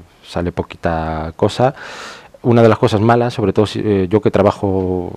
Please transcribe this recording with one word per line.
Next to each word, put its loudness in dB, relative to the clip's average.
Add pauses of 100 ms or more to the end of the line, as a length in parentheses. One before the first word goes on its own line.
(260)
sale -6
poquita -6
cosa. 0 (720)
Una 4
de 8
las 2
cosas 2
malas, 2
sobre 0
todo 2
si, -8
eh, 0
yo 2
que 0
trabajo 0